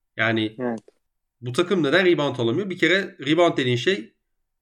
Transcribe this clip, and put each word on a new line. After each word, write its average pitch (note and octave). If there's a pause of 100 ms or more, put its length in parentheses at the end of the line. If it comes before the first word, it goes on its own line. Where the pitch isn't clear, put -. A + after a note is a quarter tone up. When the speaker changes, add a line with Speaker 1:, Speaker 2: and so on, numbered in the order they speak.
(180)
Speaker 1:
Yani A2
Speaker 2:
Evet. A#2+ (640)
Speaker 1:
bu B2
takım F3
neden E3+
rebound D3
alamıyor? C#3
Bir F3+
kere F#3
rebound D#3+
dediğin B2
şey, G3 (480)